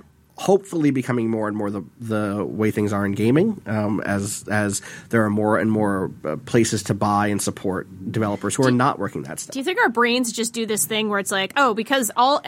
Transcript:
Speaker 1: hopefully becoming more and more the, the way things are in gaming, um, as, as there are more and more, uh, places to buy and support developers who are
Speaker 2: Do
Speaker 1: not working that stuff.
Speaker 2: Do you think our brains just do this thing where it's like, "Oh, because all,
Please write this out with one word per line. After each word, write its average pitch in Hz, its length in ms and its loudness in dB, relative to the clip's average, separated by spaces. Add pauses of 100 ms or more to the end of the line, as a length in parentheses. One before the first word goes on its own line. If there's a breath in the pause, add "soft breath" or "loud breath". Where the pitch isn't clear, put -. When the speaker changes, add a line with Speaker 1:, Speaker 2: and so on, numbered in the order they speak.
(360)
Speaker 1:
hopefully 175 560 2
becoming 120 360 0
more 110 200 -2
and 104 80 -4
more 104 120 -2
the, 101 140 -6 (160)
the 107 460 -2
way 101 260 0
things 104 220 0
are 101 120 0
in 98 60 0
gaming, 135 560 2
um, 104 400 0
as, 101 420 -4
as 104 320 0 (280 loud breath)
there 113 160 4
are 107 60 2
more 107 280 2
and 104 100 2
more, 101 440 0 (120)
uh, 78 120 -2 (100)
places 113 380 2
to 113 100 0
buy 104 320 2
and 101 160 0
support - 460 -4 (240)
developers 104 420 -2
who 139 80 2
are 131 80 6
Speaker 2:
Do 123 60 4
Speaker 1:
not 123 240 2
working 95 240 -6
that - 160 -10
stuff. - 120 -14
Speaker 2:
Do 262 60 -8
you 269 60 -6
think 370 160 -2
our 320 80 4
brains 233 420 0
just 226 240 -4
do 226 100 -4
this 214 220 -2
thing 214 220 -2
where 208 100 0
it's 180 140 -4
like, 190 240 -2
"Oh, 262 180 4
because 226 420 -2
all, 262 320 4